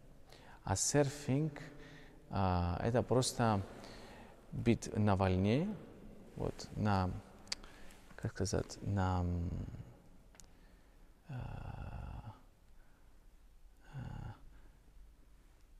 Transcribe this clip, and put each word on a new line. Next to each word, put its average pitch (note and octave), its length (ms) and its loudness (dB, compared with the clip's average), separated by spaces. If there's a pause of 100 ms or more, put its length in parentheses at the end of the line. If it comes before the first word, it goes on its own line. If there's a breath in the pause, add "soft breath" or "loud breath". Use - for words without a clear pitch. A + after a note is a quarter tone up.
(640 loud breath)
А F#2+ 120 2
серфинг, C#3+ 880 2 (720 loud breath)
а, F2+ 520 4
это A#2 200 4
просто A#2 580 4 (920 loud breath)
быть - 460 4
на G#2 180 6
волне, G2 520 6 (680)
вот, - 400 -4
на, G2 360 4 (1040 loud breath)
как - 160 -2
сказать, - 500 0
на, F#2 400 2
м, F2 280 0 (1800 soft breath)
а, - 1040 -8 (1600 loud breath)
а, A#2+ 420 -10 (1400 loud breath)